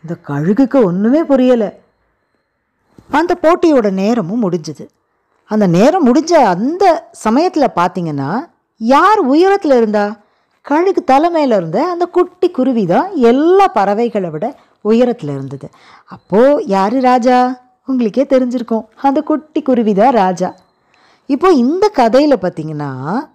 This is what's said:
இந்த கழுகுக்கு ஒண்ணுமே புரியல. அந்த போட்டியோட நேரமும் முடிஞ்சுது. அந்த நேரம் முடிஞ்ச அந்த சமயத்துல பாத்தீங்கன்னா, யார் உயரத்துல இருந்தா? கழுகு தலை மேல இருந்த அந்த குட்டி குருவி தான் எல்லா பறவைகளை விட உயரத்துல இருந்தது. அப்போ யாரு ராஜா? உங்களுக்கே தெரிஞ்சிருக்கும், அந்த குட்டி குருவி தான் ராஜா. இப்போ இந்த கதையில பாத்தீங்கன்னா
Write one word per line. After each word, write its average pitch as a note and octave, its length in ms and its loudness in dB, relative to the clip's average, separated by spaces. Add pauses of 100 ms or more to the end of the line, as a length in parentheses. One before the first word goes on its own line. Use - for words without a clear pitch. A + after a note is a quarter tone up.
இந்த E3 140 -10 (120)
கழுகுக்கு G3+ 560 0
ஒண்ணுமே G#3+ 400 0
புரியல. B3+ 540 0 (1300)
அந்த E4+ 300 -2
போட்டியோட D#4 500 2
நேரமும் G3 600 -2
முடிஞ்சுது. D#3 360 -10 (600)
அந்த G#3+ 200 0
நேரம் B3+ 400 2
முடிஞ்ச D#4 240 2
அந்த D4+ 800 0 (180)
சமயத்துல D4 460 0
பாத்தீங்கன்னா, E3+ 640 -4 (380)
யார் D4+ 520 2
உயரத்துல E4+ 480 2
இருந்தா? G#3+ 400 -2 (440)
கழுகு E4+ 420 0
தலை C#4+ 260 2
மேல D4 260 0
இருந்த F#3+ 340 -2
அந்த F4 160 -4
குட்டி F4 460 -2
குருவி B3+ 340 -2
தான் D4+ 300 -2
எல்லா D#4 520 4
பறவைகளை G#3 640 -2
விட E3 260 -8 (280)
உயரத்துல A#3 400 0
இருந்தது. C#3 460 -10 (360)
அப்போ C4+ 600 0
யாரு G3+ 360 -2
ராஜா? B3+ 580 2 (260)
உங்களுக்கே B3 380 -2
தெரிஞ்சிருக்கும், B3 640 -2 (160)
அந்த C#4 200 0
குட்டி D4+ 400 -4
குருவி A#3 320 0
தான் A3 200 2
ராஜா. F3+ 420 -2 (720)
இப்போ C#4+ 260 0
இந்த E4 440 2
கதையில C4+ 460 2
பாத்தீங்கன்னா D3+ 760 -6 (160)